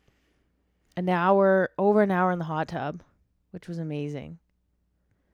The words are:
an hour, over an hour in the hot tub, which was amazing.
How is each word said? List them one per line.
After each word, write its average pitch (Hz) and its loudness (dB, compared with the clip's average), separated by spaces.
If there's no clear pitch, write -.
an 180 -4
hour, 190 4
over 208 4
an 196 2
hour 185 2
in 175 -4
the 170 -6
hot 156 -6
tub, 156 -8
which - -18
was 170 -10
amazing. 147 -10